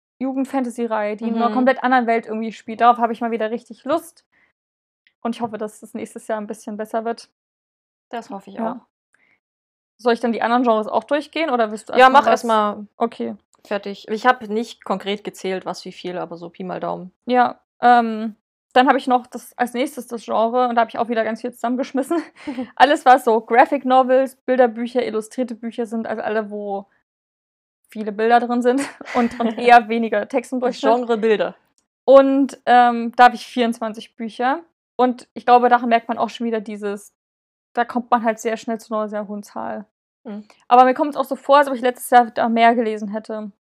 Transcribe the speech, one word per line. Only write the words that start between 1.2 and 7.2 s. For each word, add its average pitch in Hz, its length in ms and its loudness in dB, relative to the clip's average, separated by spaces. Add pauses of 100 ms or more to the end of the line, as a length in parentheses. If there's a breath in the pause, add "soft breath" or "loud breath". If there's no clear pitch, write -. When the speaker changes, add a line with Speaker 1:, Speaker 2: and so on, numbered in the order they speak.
Speaker 1:
in 226 80 -2
einer 226 140 2
Speaker 2:
Mhm. 214 40 -8
Speaker 1:
komplett 254 300 2
anderen 254 220 2
Welt 233 200 0
irgendwie 220 260 -6
spielt. 220 280 -12
Darauf 233 180 4
hab 233 120 0
ich 220 100 -8
mal 233 100 -4
wieder 220 200 -4
richtig 233 340 -12
Lust. 330 400 -6 (960)
Und 233 140 -6
ich - 60 -16
hoffe, 220 140 -8
dass 214 260 -12
es - 120 -20
nächstes 226 340 -14
Jahr 214 120 -4
ein 208 80 -12
bisschen 214 280 -12
besser 220 280 -6
wird. 233 260 -8 (800)